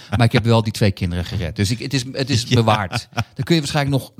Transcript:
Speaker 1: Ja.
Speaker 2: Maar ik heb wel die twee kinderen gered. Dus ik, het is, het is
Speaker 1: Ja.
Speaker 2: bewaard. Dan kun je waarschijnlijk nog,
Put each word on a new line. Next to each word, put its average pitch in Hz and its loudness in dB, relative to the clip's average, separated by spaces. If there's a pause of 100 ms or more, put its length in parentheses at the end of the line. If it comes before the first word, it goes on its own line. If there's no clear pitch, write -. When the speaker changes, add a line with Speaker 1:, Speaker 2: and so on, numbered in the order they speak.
Speaker 1:
Ja. 101 -2
Speaker 2:
Maar 117 4
ik 120 4
heb 120 2
wel 113 4
die 110 -2
twee 104 2
kinderen 87 -4
gered. 85 -6
Dus 101 0
ik, 123 -4
het - -6
is, 131 0
het 120 -4
is 117 2
Speaker 1:
Ja. 123 2
Speaker 2:
bewaard. 110 2
Dan - -6
kun 170 2
je 160 4
waarschijnlijk 139 0
nog, - -18